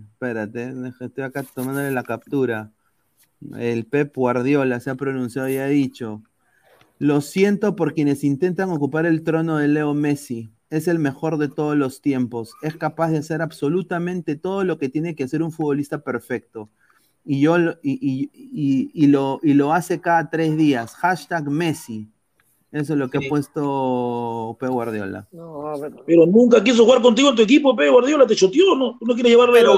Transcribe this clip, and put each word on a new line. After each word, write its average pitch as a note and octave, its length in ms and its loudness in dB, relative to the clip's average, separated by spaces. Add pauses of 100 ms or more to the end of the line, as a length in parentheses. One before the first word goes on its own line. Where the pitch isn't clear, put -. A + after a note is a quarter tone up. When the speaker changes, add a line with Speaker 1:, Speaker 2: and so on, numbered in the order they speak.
(120)
Speaker 1:
espérate, A#2+ 600 -8
deja, B2+ 320 -12
estoy C3+ 180 -10
acá C3+ 200 -8
tomándole C3+ 460 -6
la B2+ 140 -4
captura. A2+ 680 -4 (840)
El A#2 300 -4
Pep C#3+ 300 -2
Guardiola B2+ 640 0
se C#3 100 -8
ha C3+ 60 -6
pronunciado C3 520 -6
y C3+ 100 -4
ha C3+ 80 -6
dicho, B2+ 560 -4 (760)
"Lo C#3+ 220 2
siento G3 560 0
por D3+ 180 -2
quienes C#3+ 300 0
intentan F3+ 460 -2
ocupar D#3 360 -2
el D#3+ 180 0
trono D#3+ 340 -2
de D3 100 0
Leo D3 260 0
Messi". C#3+ 560 -4 (200)
Es D#3 180 -4
el E3 100 0
mejor D#3 400 -4
de D3 100 -2
todos D3+ 280 -4
los C3+ 240 -2
tiempos. B2 640 -4
Es D#3 140 -8
capaz D#3+ 340 -4
de D#3+ 80 0
hacer D#3 240 -6
absolutamente E3+ 920 -4
todo F#3+ 280 -4
lo E3+ 140 -2
que C#3 100 -4
tiene D#3 260 -6
que C#3+ 100 -6
hacer D#3 180 -4
un D#3+ 100 -6
futbolista D3 460 -4
perfecto. A#2 680 -10 (560)
Y C#3 160 -4
yo D#3+ 180 4
lo, E3 140 0 (100)
y, C#3 120 -2
y, C3+ 380 -4
y, C#3 640 -4
y D3+ 140 2
lo, C#3 340 0
y C#3+ 120 2
lo C#3+ 180 2
hace E3 280 -2
cada E3 300 0
tres D#3 260 -2
días. C3+ 380 0
Hashtag E3+ 560 -4
Messi. C#3+ 580 -6 (640)
Eso D3 200 -6
es D3 60 -2
lo C3+ 100 -4
que C#3+ 120 -4
Speaker 2:
Sí. C#3 60 -8
Speaker 1:
ha - 20 -10
puesto B2 1300 -4
Pep B2+ 100 -6
Guardiola. G#2+ 600 -6
Speaker 3:
No, D#3 480 -12
pero D3 240 -14
Speaker 4:
Pero E3 220 6
nunca A3+ 360 6
quiso A#3 220 4
jugar B3 160 6
contigo B3 300 4
en A#3 60 0
tu A3+ 60 4
equipo, C4 320 4
Pep C#4+ 160 2
Guardiola, C4 360 6
te G#3 100 0
choteó, D4+ 380 4
¿no? B3+ 240 -2
Tú A3+ 80 -10
no A#3+ 80 0
quieres A#3+ 180 4
llevar B3 200 6
Speaker 2:
Pero A#3 260 8